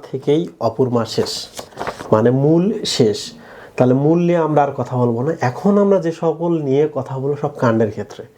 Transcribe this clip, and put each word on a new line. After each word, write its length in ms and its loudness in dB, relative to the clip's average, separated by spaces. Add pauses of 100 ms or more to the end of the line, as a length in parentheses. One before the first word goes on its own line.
(120)
থেকেই 360 0 (120)
অপুরমা 460 0
শেষ, 420 -4 (640)
মানে 180 4
মূল 560 2
শেষ। 460 0 (460)
তাহলে 160 4
মূল 260 2
নিয়ে 180 2
আমরা 260 2
আর 140 -2
কথা 200 -4
বলবো 240 0
না। 200 -2
এখন 360 0
আমরা 220 4
যে 120 -2
সকল 500 -2
নিয়ে 320 2
কথা 260 -6
বলবো 160 -2
সব 220 -6
কাণ্ডের 340 2
ক্ষেত্রে। 320 -10 (140)